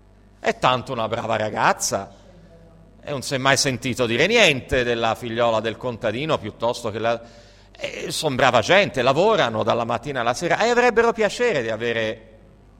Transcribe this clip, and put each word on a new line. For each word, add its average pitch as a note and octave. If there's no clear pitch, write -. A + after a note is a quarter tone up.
è -
tanto B2+
una A2+
brava A2
ragazza, G#2+
e -
non C3
si C#3+
è -
mai C3+
sentito B2+
dire A#2+
niente D#3+
della A#2
figliola A#2
del A2
contadino, B2
piuttosto A2+
che G#2
la, A2+
eh, -
son D3
brava B2
gente, D3
lavorano C3+
dalla A#2
mattina B2+
alla A#2
sera, E3
e A#3+
avrebbero A#3
piacere A3
di A2+
avere A2